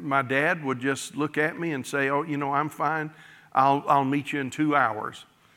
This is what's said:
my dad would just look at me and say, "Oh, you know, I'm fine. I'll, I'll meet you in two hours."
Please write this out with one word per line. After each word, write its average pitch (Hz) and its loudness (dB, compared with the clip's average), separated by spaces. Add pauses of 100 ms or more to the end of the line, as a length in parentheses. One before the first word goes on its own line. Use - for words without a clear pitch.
my 139 0
dad 147 0
would 131 -2
just 135 -4
look 147 -2
at 165 0
me 170 -4
and 131 -4
say, 139 0
"Oh, 143 0
you 147 -4
know, 143 -4
I'm 147 0
fine. 156 -4 (420)
I'll, 139 4
I'll 139 4
meet 143 -2
you 147 -2
in 131 -4
two 151 0
hours." 120 0 (320)